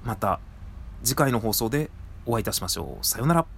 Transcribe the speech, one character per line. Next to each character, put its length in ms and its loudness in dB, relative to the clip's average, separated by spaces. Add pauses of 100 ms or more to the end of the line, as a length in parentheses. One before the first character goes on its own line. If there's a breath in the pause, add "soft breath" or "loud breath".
ま 120 -2
た 240 2 (640)
次 120 2
回 160 6
の 60 4
放 140 2
送 160 2
で 220 0 (360)
お 100 2
会 40 2
い 20 -4
い 20 -4
た 80 0
し 100 -2
ま 60 -4
し 100 -2
ょ 220 -6
う。 60 -2
さ 120 0
よ 80 2
な 80 6
ら。 120 4 (120)